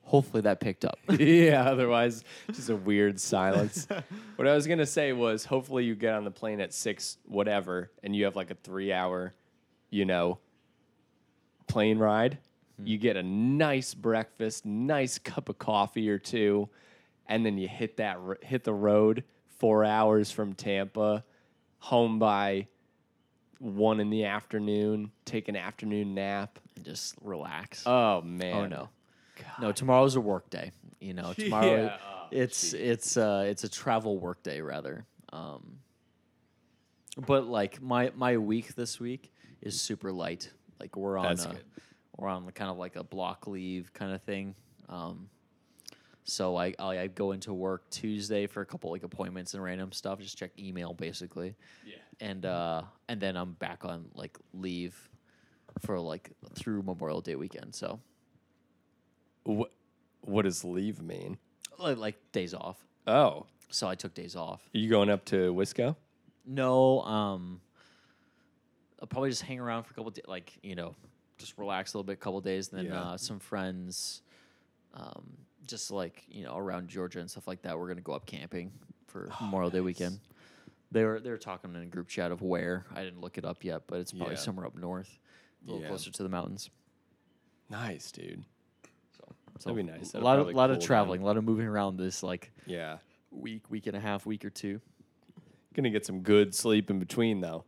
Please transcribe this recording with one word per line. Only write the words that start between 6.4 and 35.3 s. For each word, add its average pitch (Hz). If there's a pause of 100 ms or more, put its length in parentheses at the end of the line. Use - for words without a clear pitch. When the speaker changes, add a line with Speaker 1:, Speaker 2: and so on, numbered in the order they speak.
Speaker 2:
at 87
six, -
whatever, 98 (140)
and 101
you 101
have, 98
like, 92
a 90
three-hour, 92 (560)
you 101
know, 90 (1300)
plane 110
ride. 110 (420)
Speaker 1:
Hmm. 101
Speaker 2:
You 110
get 110
a 90
nice 131
breakfast, 110
nice 127
cup -
of 101
coffee 107
or 101
two, 104 (560)
and 110
then 101
you 92
hit 107
that 101
r-, 92
hit 127
the 110
road 107 (340)
four 107
hours 107
from 101
Tampa, 104 (560)
home 117
by 101 (880)
one 107
in 104
the 110
afternoon, 104 (140)
take 110
an 104
afternoon 104
nap. 98 (160)
Speaker 1:
And -
just -
relax. 92
Speaker 2:
Oh, 113
man. 90
Speaker 1:
Oh, 101
no. 69 (460)
Speaker 2:
God. - (140)
Speaker 1:
No, 110
tomorrow's 131
a 127
work 101
day. - (300)
You 92
know, 87
Speaker 2:
<laughs> -
Speaker 1:
tomorrow 110
Speaker 2:
Yeah. 101
Oh, 95
Speaker 1:
it's, 123
Speaker 2:
jeez. 98
Speaker 1:
it's, 117
uh, 101
it's 101
a 107
travel 110
work 87
day, 76
rather. 71 (280)